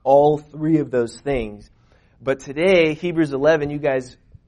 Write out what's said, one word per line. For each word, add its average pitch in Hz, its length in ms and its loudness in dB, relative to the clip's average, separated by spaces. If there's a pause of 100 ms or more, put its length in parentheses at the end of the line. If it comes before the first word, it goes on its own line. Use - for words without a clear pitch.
all 143 360 4
three 156 400 -2
of 131 120 -6
those 120 300 -2
things. 110 500 -8 (480)
But 135 220 -4
today, 160 540 0
Hebrews 160 400 -2
eleven, 147 340 0
you 147 100 -8
guys, 135 380 -4 (320)